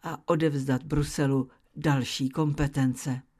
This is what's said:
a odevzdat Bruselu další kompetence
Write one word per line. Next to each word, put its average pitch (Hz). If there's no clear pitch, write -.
a -
odevzdat 143
Bruselu 135
další 139
kompetence 139